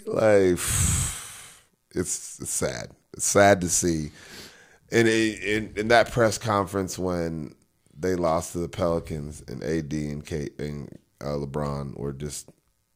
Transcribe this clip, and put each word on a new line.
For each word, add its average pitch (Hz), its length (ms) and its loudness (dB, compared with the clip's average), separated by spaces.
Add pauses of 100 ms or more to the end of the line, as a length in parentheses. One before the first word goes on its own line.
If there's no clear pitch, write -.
Like, 98 540 6
<sighs> - 1300 -4
it's, - 460 -6
it's 71 100 -10
sad. 64 420 -4 (220)
It's - 120 -6
sad 101 360 6
to 87 80 -2
see. 80 420 0 (800)
And 113 160 4
in, 110 340 2
in, 101 360 -2
in 107 120 -2
that 117 220 6
press 113 260 2
conference 98 600 0
when 85 560 -4 (420)
they 90 180 0
lost 85 380 0
to - 60 -6
the 85 100 -4
Pelicans 78 800 -4
and 64 160 -10
A 80 180 -2
D 76 280 -6
and 73 160 -8
Kate - 340 -8
and, 73 380 -10 (240)
uh, 73 160 -6
LeBron 71 600 -6
were 71 160 -6
just, 69 360 -12 (460)